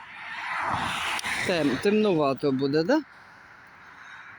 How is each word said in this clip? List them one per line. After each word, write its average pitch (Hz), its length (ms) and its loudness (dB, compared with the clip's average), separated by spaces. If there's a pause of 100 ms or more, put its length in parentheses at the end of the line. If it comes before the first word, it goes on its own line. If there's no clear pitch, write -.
(1500)
тем-, 147 360 2
темнувато 160 720 4
буде, 139 300 2
да? 269 200 2 (1400)